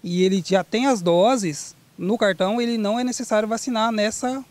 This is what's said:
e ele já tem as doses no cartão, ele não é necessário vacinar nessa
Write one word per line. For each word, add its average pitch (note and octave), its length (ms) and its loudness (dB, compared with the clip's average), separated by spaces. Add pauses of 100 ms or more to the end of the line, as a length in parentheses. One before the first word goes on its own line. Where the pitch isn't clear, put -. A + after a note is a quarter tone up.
e F3+ 220 0
ele F#3+ 220 2
já F#3 180 2
tem B3 240 0
as A#3 140 2
doses F3 720 2 (220)
no F#3+ 200 -2
cartão, G3+ 440 0
ele A#3 160 -2
não G#3+ 200 -2
é B3 60 -2
necessário A3 460 -2
vacinar A3+ 420 -2
nessa B3 600 -2